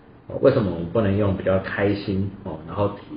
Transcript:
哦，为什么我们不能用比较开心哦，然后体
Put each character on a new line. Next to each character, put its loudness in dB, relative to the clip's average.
哦， -8
为 8
什 2
么 0
我 -4
们 -4
不 2
能 2
用 2
比 -6
较 4
开 0
心 -2
哦， -8
然 -10
后 0
体 -10